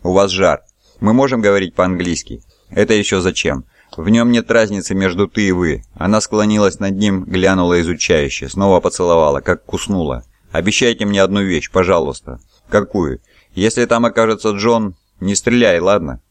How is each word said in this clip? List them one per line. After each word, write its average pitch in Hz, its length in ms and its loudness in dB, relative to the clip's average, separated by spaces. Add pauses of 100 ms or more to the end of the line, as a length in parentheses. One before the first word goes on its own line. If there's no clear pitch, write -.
«У 90 100 -2
вас 98 180 4
жар. 90 300 0 (400)
Мы 107 140 2
можем 131 260 2
говорить 101 340 2
по-английски?» 87 680 -4 (260)
«Это - 240 0
еще - 300 0
зачем?» 69 420 -2 (320)
«В 82 120 -6
нем 117 240 4
нет 117 180 0
разницы 104 440 0
между 95 340 0
ты 104 200 -2
и 92 40 2
вы». 82 320 -2 (100)
Она 101 260 0
склонилась 107 600 0
над 98 160 -2
ним, 98 280 -2
глянула 92 560 2
изучающе, 78 680 -2
снова 95 320 2
поцеловала, 82 600 0
как - 240 -4
куснула. 85 600 -6 (260)
«Обещайте 107 540 0
мне 101 180 0
одну 98 200 2
вещь, 87 280 -4
пожалуйста». 80 720 -2 (280)
«Какую?» 90 520 -2 (340)
«Если 110 300 0
там 117 200 0
окажется 110 460 0
Джон, 104 460 0 (240)
не 98 160 -2
стреляй, 110 420 2
ладно?» 85 420 0 (100)